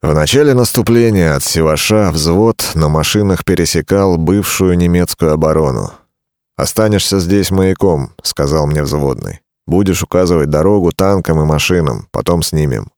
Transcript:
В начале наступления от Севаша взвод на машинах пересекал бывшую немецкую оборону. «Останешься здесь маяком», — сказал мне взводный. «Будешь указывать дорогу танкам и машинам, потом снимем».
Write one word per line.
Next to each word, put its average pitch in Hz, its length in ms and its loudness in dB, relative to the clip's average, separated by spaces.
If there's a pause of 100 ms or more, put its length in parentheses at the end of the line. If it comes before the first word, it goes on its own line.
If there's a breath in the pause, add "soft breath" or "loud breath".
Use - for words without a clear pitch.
В 151 140 0
начале 147 400 2
наступления 113 800 2
от 69 80 -2
Севаша 82 680 0
взвод 85 640 0
на 78 140 0
машинах 90 560 0
пересекал 87 720 0
бывшую 92 600 0
немецкую 87 560 0
оборону. 78 600 0 (640)
«Останешься 101 640 0
здесь 92 300 0
маяком», — 95 720 0
сказал 73 440 -2
мне 76 160 -2
взводный. 69 580 -4 (260)
«Будешь 92 360 0
указывать 85 480 0
дорогу 87 420 2
танкам 95 480 0
и 76 40 2
машинам, 76 680 -2
потом 85 300 -2
снимем». 71 560 -4